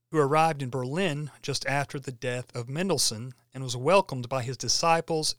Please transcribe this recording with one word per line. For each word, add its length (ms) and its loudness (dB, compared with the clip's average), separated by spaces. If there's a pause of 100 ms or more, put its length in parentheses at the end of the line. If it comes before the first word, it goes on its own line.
(100)
who 80 2
arrived 440 4
in 80 -4
Berlin 600 -2 (120)
just 240 -4
after 320 0
the 140 -8
death 420 -6
of 140 -6
Mendelssohn 640 0 (200)
and 120 -8
was 120 -6
welcomed 520 2
by 140 -2
his 140 -6
disciples 840 0